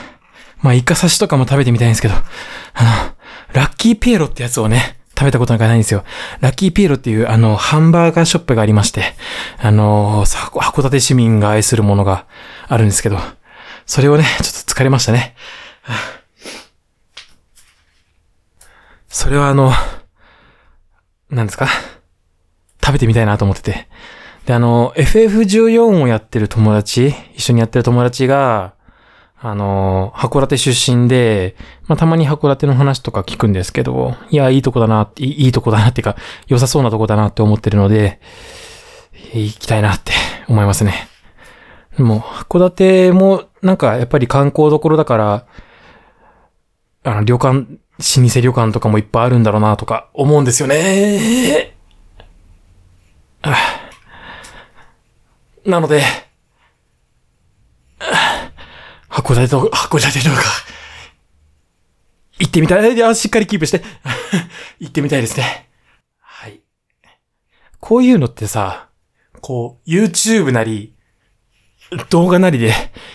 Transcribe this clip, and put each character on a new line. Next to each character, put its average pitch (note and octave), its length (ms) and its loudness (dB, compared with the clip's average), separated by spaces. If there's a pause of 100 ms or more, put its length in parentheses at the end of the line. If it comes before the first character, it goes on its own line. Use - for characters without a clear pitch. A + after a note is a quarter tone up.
(600)
ま C3+ 120 2
あ、 - 20 4
イ B2 100 2
カ E3 120 0
刺 E3+ 140 2
し - 100 0
と G3 80 0
か D3 100 0
も B2+ 80 2
食 C3+ 120 0
べ C#3 80 2
て B2+ 60 2
み A#2 80 2
た A#2+ 60 2
い - 20 4
ん A2+ 40 4
で G#2+ 40 2
す F#2 60 -2
け - 60 2
ど、 G2+ 80 2
あ - 1000 -2 (400)
の、 - 0 -
ラ C#3 140 2
ッ - 100 -8
キ A3+ 160 2
ー A3 60 -2
ピ B3 120 0
エ A3 60 4
ロ D#3 80 0
っ B2+ 40 -4
て - 140 -8
や A#2+ 60 -6
つ - 100 -4
を A2 80 0
ね、 A#2 300 0 (200)
食 C3+ 80 2
べ C#3 60 2
た B2+ 80 0
こ B2 60 0
と A#2 120 2
が A2 100 2
な A2+ 60 4
い A#2 40 4
ん - 40 4
で - 20 0
す - 100 -2
よ。 G2 100 -2 (380)
ラ C3 100 2
ッ - 40 -6
キ F#3+ 120 0
ー F3 60 0
ピ G#3 100 2
エ F#3 40 4
ロ C#3 80 0
っ - 20 0
て B2+ 120 -6
い A2 140 0
う、 A#2 60 -2
あ A2+ 80 2
の、 A2 180 4
ハ D3+ 240 -2
ン E3 120 4
バ E3+ 200 2
ー - 20 -4
ガ E3+ 100 2
ー - 20 2
シ E3+ 120 0
ョ - 20 -8
ッ - 40 -10
プ B2 120 -2
が A2+ 60 2
あ G#2+ 40 2
り G#2+ 80 4
ま G#2 100 4
し - 80 -2
て、 - 240 -6 (440)
あ G#2+ 120 0
の、 G#2 540 2
さ-、 - 260 -2
函 - 320 -2
館 C3+ 160 0
市 C3+ 140 0
民 A2+ 260 4
が G#2 100 2
愛 G#2+ 140 2
す - 120 0
る A2 80 2
も G2+ 120 2
の G2+ 80 2
が F#2+ 220 -2 (420)
あ A#2+ 100 0
る A2 60 4
ん A2 40 4
で G2+ 40 2
す - 120 -4
け A2 60 -2
ど、 G2 100 -2 (680)
そ - 160 -2
れ C#3+ 80 4
を D3 80 4
ね、 D#3 60 4
ち - 40 2
ょ - 120 -4
っ - 260 -8
と - 80 -6
疲 C3 100 -2
れ C3 60 2
ま C3 100 2
し - 60 -2
た A2 60 0
ね。 A#2+ 240 -2 (3750)
そ - 200 -4
れ D3 80 0
は C#3+ 120 2
あ C#3 40 0
の、 C3+ 180 4 (1600)
な A#2+ 140 -4
ん - 20 -2
で G2+ 60 -6
す - 60 -12
か？ C3+ 100 -2 (1160)
食 C#3 100 2
べ C#3 60 0
て A2+ 80 2
み A2+ 60 2
た A2+ 80 2
い A2 40 0
な G#2 120 0
と G2+ 80 -2
思 G2 80 0
っ - 40 -8
て - 60 -18
て。 - 240 -8 (580)
で、 B2+ 80 -2
あ A#2+ 60 2
の、 A#2+ 360 2
エ D#3 80 0
フ G#3+ 160 4
エ A3+ 80 4
フ G#3+ 180 2
十 A3 240 2
四 A3+ 320 4
を C3 60 2
や A2+ 100 0
っ - 80 -10
て - 140 -6
る G#2 80 0
友 G#2+ 260 2
達、 B2 400 0 (220)
一 - 80 -10
緒 B2 100 0
に A#2 60 4
や A2+ 60 2
っ A2+ 40 -4
て B2+ 100 -2
る A#2 40 0
友 A#2+ 200 2
達 B2 240 -2
が、 B2 480 -2 (640)
あ A2 140 -8
の、 G2 600 -2
函 - 260 -2
館 C3+ 160 0
出 B2 380 0
身 A#2+ 120 2
で、 A2 480 0 (300)
ま D#3+ 100 -2
あ、 - 20 0
た D#3+ 100 0
ま E3 100 2
に D#3+ 100 2
函 D3 220 -2
館 C#3 160 -2
の C#3 80 2
話 C3+ 260 0
と - 120 -10
か G2 100 -4
聞 - 160 -12
く A#2 100 0
ん G#2 60 2
で F#2 100 -2
す - 80 -10
け C3+ 120 -2
ど、 B2+ 320 -4 (160)
い D3+ 40 2
や、 C3+ 140 2
い C3+ 100 4
い - 40 2
と B2+ 80 0
こ B2 80 -2
だ A2+ 80 2
な、 G#2+ 300 0
い C#3 80 -6
い、 C#3 200 -2
い - 40 4
い - 20 4
と A#2+ 100 0
こ - 80 -2
だ G#2 80 2
な G#2+ 120 4
っ A#2+ 40 2
て A#2 80 -4
い - 20 -6
う - 20 -10
か、 G#2 100 -4 (320)
良 B2+ 100 2
さ B2 80 2
そ C3+ 140 0
う C3+ 40 2
な A#2+ 60 0
と A2 80 -2
こ A2 80 -2
だ G#2+ 100 0
な G#2+ 120 2
っ - 60 -6
て A2+ 100 0
思 G#2 100 4
っ G#2 60 0
て - 100 -4
る G#2 80 0
の G2+ 100 4
で、 G#2 320 0 (1120)
行 G#2+ 220 -4
き - 120 -14
た A2 100 0
い G#2+ 60 0
な G2+ 100 2
っ F#2 60 -4
て - 120 -10 (360)
思 G#2+ 140 2
い G2+ 40 2
ま G2+ 80 2
す G#2+ 100 0
ね。 F#2+ 240 -2 (880)
で C#3 60 2
も、 A2 160 2
函 - 520 -2
館 F#3 400 4
も、 F#3+ 320 4 (180)
な F#3+ 120 2
ん F#3 40 0
か、 A#2 200 0
や B2+ 80 -2
っ - 20 -4
ぱ D3+ 100 0
り B2 100 0
観 C#3 200 2
光 D3+ 240 2
ど D3+ 80 2
こ D#3+ 100 -2
ろ D#3 80 2
だ D#3 80 2
か A#2+ 120 0
ら、 G#2 280 -2 (1600)
あ G#2+ 120 -4
の、 G#2+ 80 -2
旅 A#2+ 140 2
館、 C3 220 0
老 - 720 -2
舗 B2 120 2
旅 B2 120 2
館 A2+ 180 0
と A2+ 80 -4
か A2 100 -2
も G#2+ 80 2
い G#2+ 40 0
っ - 40 -6
ぱ - 160 -2
い A#2+ 40 2
あ B2 40 0
る B2 80 2
ん A#2 60 4
だ G#2+ 80 2
ろ G#2+ 80 0
う - 20 0
な G#2+ 160 2
と - 80 -12
か - 280 -8
思 D3 260 2
う - 20 4
ん C#3 40 0
で B2+ 60 0
す B2+ 100 -2
よ D3 60 -4
ね。 G#3 1080 0 (1700)
あ。 D3 120 -2 (2000)
な F3+ 160 0
の D#3+ 80 -2
で、 D3+ 140 2 (3000)
函 - 240 -2
館 B2 160 2
と、 C3 120 0 (120)
函 - 260 -4
館 C3+ 240 -2
と D#3 60 0
か、 B2 120 0 (2000)
行 - 120 -4
っ - 20 -16
て E3 100 2
み D#3 60 2
た G3 180 2
い。 A#3 180 2
あ、 A3+ 120 2
し A3 140 -6
っ - 20 -12
か A#3 80 0
り G#3+ 80 -2
キ G#3 100 -4
ー - 20 -10
プ D#3 60 -2
し - 60 -6
て。 F#3 100 -2 (480)
<laughs> - 500 -8
行 D#3+ 120 -16
っ - 20 -20
て D3+ 80 -4
み C#3 80 -4
た D3 80 0
い C3 40 -2
で A2+ 60 -4
す - 100 -10
ね。 - 320 -8 (500)
は - 300 -20
い。 - 120 -20 (1160)
こ - 180 0
う B3+ 60 4
い B3+ 80 6
う A3 80 4
の B2 80 2
っ - 20 -12
て - 160 -10
さ、 G2 440 -8 (520)
こ B2 460 -10
う、 - 20 -10
YouTube F#3+ 640 0
な A#2 120 0
り、 G#2+ 300 -8 (1160)
動 F3 180 2
画 F3+ 100 2
な F3+ 140 2
り C3+ 80 0
で A2 140 0 (420)